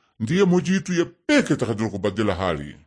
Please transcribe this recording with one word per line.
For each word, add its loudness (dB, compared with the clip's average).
Ndiye 2
mujitu 2
ye 0
peke 0
takadiru -2
kubadila -2
hali. -4